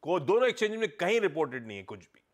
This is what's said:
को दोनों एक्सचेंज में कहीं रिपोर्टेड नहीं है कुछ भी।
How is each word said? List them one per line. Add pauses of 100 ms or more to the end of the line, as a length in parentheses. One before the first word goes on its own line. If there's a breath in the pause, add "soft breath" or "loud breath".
को
दोनों
एक्सचेंज
में
कहीं
रिपोर्टेड
नहीं
है
कुछ
भी। (140)